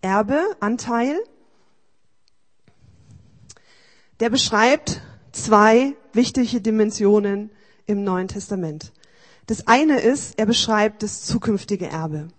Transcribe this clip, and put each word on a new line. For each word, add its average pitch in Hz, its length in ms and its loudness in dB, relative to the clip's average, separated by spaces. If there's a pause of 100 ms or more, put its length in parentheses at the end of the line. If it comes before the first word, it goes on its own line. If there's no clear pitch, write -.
Erbe, 208 380 0 (200)
Anteil. 240 580 -4 (3000)
Der 226 100 0
beschreibt 247 720 2 (320)
zwei 220 640 4 (160)
wichtige 240 480 0
Dimensionen 208 880 0 (360)
im 202 180 -2
Neuen 190 240 -2
Testament. 180 640 -10 (540)
Das - 200 -6
eine 277 320 4
ist, - 400 -2
er 220 80 0
beschreibt 214 560 0
das - 200 -8
zukünftige 202 680 -4
Erbe. 156 400 -8 (100)